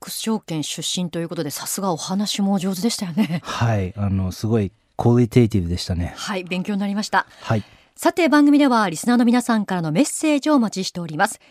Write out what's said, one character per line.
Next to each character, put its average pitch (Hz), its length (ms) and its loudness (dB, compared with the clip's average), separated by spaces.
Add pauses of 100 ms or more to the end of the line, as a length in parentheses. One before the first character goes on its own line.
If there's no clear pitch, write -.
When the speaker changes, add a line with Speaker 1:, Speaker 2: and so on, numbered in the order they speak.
Speaker 1:
ク - 100 -14
ス - 40 -10
証 220 260 -4
券 156 220 -6
出 - 200 -8
身 180 280 -4
と 170 100 -6
い 170 40 -4
う 165 40 -8
こ 165 80 -10
と 165 80 -4
で、 143 60 -6
さ - 160 -10
す - 140 -6
が 190 120 0
お 160 40 -2
話 202 460 -4
も 196 120 2
お 196 40 2
上 185 160 -4
手 180 80 -8
で 233 80 0
し - 60 -6
た 202 100 -6
よ 175 60 -6
ね。 175 320 0
Speaker 2:
は 113 340 0
い、 92 180 -2
あ 104 140 0
の、 92 220 0
す - 140 -6
ご 110 140 2
い 98 120 -2 (240)
ク - 140 4
オ 120 80 6
リ 123 100 4
テ 123 140 6
イ 110 60 4
テ 104 100 0
ィ 92 40 0
ブ 85 60 -2
で 87 80 -2
し - 100 -6
た 95 80 -2
ね。 82 220 -4
Speaker 1:
は 208 200 -8
い、 185 80 -6
勉 180 180 -4
強 208 120 -4
に 190 60 -2
な 202 60 -2
り 202 80 -2
ま 208 80 -2
し - 80 -8
た。 185 160 2 (160)
Speaker 2:
は - 140 -2
い。 104 60 -2 (320)
Speaker 1:
さ - 180 0
て、 339 160 2
番 294 160 6
組 285 140 6
で 294 80 6
は 220 240 2
リ 160 60 -6
ス - 100 -8
ナ 240 80 4
ー - 20 4
の 240 80 4
皆 240 180 4
さ 233 140 0
ん 208 80 0
か 190 120 -4
ら 175 60 -2
の 156 100 -2
メ 180 100 4
ッ - 20 4
セ 302 320 0
ー 277 40 0
ジ 302 100 0
を 302 60 4
お - 20 6
待 190 260 -2
ち - 40 -6
し - 40 -16
て 180 80 -8
お 170 60 -8
り 156 100 -8
ま 196 120 2
す。 - 120 -12 (100)